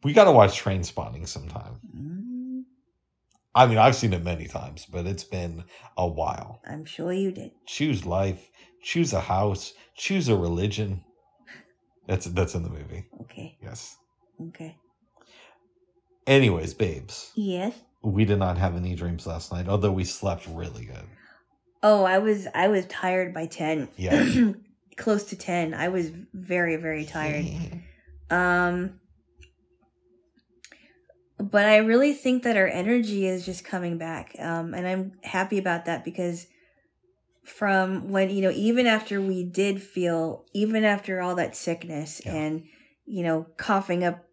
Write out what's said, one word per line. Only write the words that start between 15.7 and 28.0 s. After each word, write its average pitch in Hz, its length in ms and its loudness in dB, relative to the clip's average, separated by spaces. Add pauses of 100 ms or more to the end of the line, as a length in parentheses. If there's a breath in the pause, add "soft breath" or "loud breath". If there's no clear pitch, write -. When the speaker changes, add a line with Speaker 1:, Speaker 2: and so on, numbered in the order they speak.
Speaker 1:
Anyways, 107 480 4
babes. 80 600 -4
Speaker 2:
Yes? 196 380 -2 (300)
Speaker 1:
We 104 220 2
did 101 120 2
not 90 220 0
have 90 160 0
any 90 200 -4
dreams 85 300 -6
last 85 260 -10
night, 87 160 -6
although 98 240 2
we 92 120 0
slept 87 440 -4
really 82 380 -12
good. - 200 -16 (800 soft breath)
Speaker 2:
Oh, 208 200 8
I 185 160 4
was, 208 340 0
I 180 140 4
was 196 180 2
tired 185 480 -2
by 160 140 -6
ten. 156 400 -4 (100)
Speaker 1:
Yeah. 240 560 4 (220)
Speaker 2:
<clears throat> - 220 -20
Close 208 280 0
to - 100 -12
ten. 170 380 -4
I 165 160 -2
was 175 220 -2 (200)
very, 180 440 -2
very 156 300 -4
tired. 156 380 -4
Speaker 1:
Yeah. 165 260 -6 (600 loud breath)